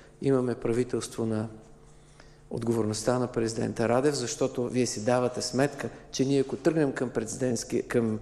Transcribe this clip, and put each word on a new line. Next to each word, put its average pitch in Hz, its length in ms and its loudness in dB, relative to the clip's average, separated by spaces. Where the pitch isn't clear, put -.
имаме 127 340 2
правителство 117 720 -2
на 110 240 -2
отговорността 113 680 0
на 120 80 0
президента 113 640 0
Радев, 135 260 4
защото 123 520 -2
вие 123 180 2
си 107 200 -4
давате 123 360 2
сметка, 131 480 0
че 131 140 2
ние, 139 160 4
ако 131 140 -2
тръгнем 156 360 2
към 123 180 -2
президентски, 113 720 -2
към 110 400 0